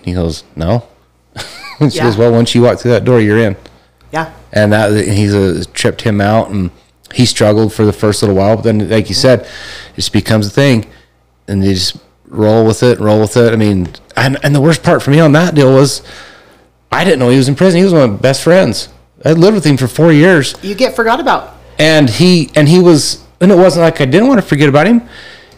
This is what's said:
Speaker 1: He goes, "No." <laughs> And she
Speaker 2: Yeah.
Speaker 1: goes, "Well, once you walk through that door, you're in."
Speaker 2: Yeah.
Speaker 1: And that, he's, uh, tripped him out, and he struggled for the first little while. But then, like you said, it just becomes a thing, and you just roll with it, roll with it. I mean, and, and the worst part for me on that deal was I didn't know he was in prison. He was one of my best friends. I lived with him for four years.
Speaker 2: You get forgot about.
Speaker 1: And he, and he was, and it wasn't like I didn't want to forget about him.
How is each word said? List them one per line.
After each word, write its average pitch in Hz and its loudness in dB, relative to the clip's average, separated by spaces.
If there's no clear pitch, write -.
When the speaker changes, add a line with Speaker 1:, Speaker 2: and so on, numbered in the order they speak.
Speaker 1:
He 90 -6
goes, 85 -6
"No." 98 -4
<laughs> - -18
And 147 0
she - -8
Speaker 2:
Yeah. - -4
Speaker 1:
goes, 107 -2
"Well, 117 2
once 117 0
you 120 2
walk 110 2
through 120 -2
that 104 0
door, 123 2
you're 107 2
in." 107 -2
Speaker 2:
Yeah. 160 -8
Speaker 1:
And 107 0
that, 107 0
he's, 101 0
uh, 92 0
tripped - -4
him 104 -2
out, 104 0
and 92 -6
he 127 0
struggled 107 0
for 107 0
the 101 0
first 107 -4
little 101 0
while. 98 0
But - -10
then, 107 -2
like 110 -2
you 95 -6
said, 131 2
it - -20
just - -10
becomes 107 -2
a - -10
thing, 131 0
and 98 -2
you 98 0
just 92 -6
roll 110 2
with 110 0
it, 123 2
roll 107 2
with 107 -2
it. 117 4
I - -2
mean, 101 -2
and, 131 -2
and 143 0
the 143 0
worst 156 0
part 165 0
for 147 -4
me 147 2
on 156 4
that 160 0
deal 135 4
was 135 2
I 139 -4
didn't 170 0
know 123 2
he 131 4
was 127 2
in 143 -4
prison. 180 2
He 185 2
was 190 0
one 151 4
of 117 0
my 101 -6
best 131 -2
friends. 165 0
I 143 0
lived 180 2
with 165 -4
him 143 2
for 127 -4
four 165 2
years. 156 2
Speaker 2:
You 196 -10
get 240 -4
forgot 233 -2
about. - -4
Speaker 1:
And 151 2
he, 165 2
and 151 2
he 175 4
was, 170 2
and 185 2
it 196 4
wasn't 175 2
like 160 0
I 143 0
didn't 175 0
want 254 2
to - -10
forget 147 0
about 147 2
him. 233 2